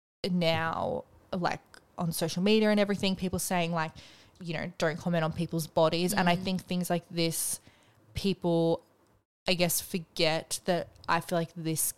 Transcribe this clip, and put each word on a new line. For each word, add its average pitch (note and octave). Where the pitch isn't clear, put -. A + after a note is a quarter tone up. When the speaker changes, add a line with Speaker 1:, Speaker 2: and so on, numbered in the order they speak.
Speaker 1:
now, E3
like, F3
on E3+
social E3+
media G#3+
and G#3
everything, G3
people F#3
saying, E3+
like, D#3+
you E3+
know, D#3
"Don't E3
comment E3+
on D#3+
people's E3
bodies." E3+
And F#3
I F3
Speaker 2:
Mm. F#3
Speaker 1:
think F#3
things F3+
like F3
this, E3
people, E3+
I F#3+
guess, F3
forget -
that F3
I E3+
feel F3
like E3
this D#3+